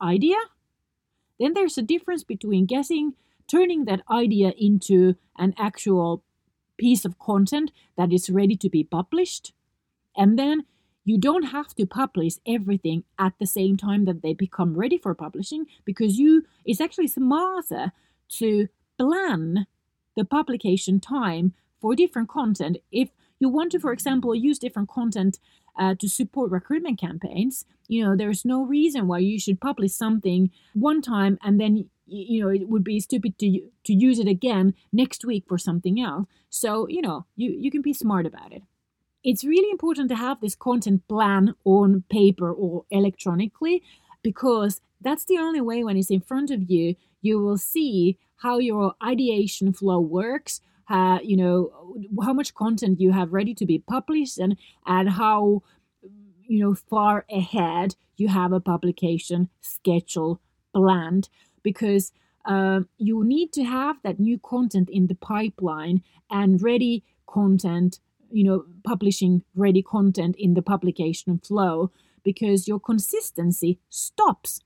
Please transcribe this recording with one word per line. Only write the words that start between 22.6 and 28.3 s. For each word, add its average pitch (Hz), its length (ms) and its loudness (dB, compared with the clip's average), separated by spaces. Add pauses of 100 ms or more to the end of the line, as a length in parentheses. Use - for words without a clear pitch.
If 247 180 -2 (300)
you 262 100 2
want 311 240 -2
to, 349 60 0
for 277 120 -2
example, 254 420 -2
use 262 240 0
different 208 320 -6
content, 196 500 -2 (380)
uh, 190 180 2
to 202 120 -6
support 233 440 -4
recruitment 277 480 -4
campaigns, 185 680 -6 (220)
you 226 160 -2
know, 196 120 2
there's 208 300 -2